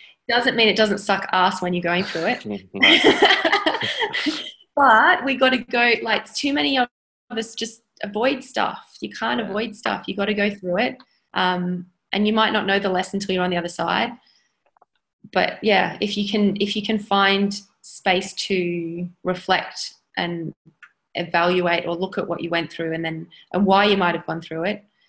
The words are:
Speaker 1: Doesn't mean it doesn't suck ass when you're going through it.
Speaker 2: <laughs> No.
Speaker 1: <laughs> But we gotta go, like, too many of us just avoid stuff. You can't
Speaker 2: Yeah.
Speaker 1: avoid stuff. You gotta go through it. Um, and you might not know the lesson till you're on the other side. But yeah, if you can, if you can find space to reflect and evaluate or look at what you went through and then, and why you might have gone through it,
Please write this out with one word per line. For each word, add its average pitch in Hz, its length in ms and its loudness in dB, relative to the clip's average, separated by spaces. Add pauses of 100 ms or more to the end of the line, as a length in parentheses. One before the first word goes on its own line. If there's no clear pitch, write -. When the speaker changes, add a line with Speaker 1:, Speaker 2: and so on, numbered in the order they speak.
(280)
Speaker 1:
Doesn't 240 280 2
mean 226 120 6
it 214 80 2
doesn't 208 220 4
suck 190 340 -2
ass 185 300 2
when 180 100 -2
you're 180 100 -2
going 175 220 0
through 165 220 -4
it. 240 180 -4
Speaker 2:
<laughs> 101 300 -10
No. - 240 4
Speaker 1:
<laughs> - 1400 2 (320)
But 269 500 6
we 269 120 0
gotta 254 220 4
go, 240 340 2 (100)
like, 214 320 -2
too 277 180 -2
many 285 260 0
of 247 100 2 (420)
us 226 240 -8
just - 280 -10 (200)
avoid 240 420 -2
stuff. - 560 -6
You 107 100 -8
can't 123 300 -4
Speaker 2:
Yeah. 202 80 -6
Speaker 1:
avoid 208 260 -6
stuff. - 320 -6
You 190 80 -6
gotta 202 200 -2
go 208 160 0
through 180 280 -4
it. 254 200 -2 (340)
Um, 180 540 -2 (260)
and 208 140 0
you 214 80 2
might 220 180 2
not 190 140 0
know 196 120 2
the 196 120 -2
lesson 185 300 -4
till 190 140 -6
you're 180 100 0
on 180 60 0
the 175 60 -2
other 175 120 -4
side. 185 440 -2 (1200)
But - 300 0
yeah, 190 380 2
if 208 160 -2
you 202 120 -2
can, 208 320 2
if 202 160 -2
you 208 60 -4
can 220 160 -2
find 196 600 2 (240)
space 196 520 -2
to 175 760 -4 (160)
reflect - 680 -4 (220)
and 170 360 -4 (600)
evaluate 175 720 0
or 170 80 -4
look 190 240 -4
at - 100 -4
what 170 140 -6
you 165 80 -6
went 165 200 -2
through 165 220 -6
and 165 120 -4
then, 160 240 -8 (240)
and 190 120 2
why 196 220 6
you 202 100 4
might 175 180 2
have 165 120 -6
gone 165 160 -6
through 160 220 -6
it, 202 200 -4 (240)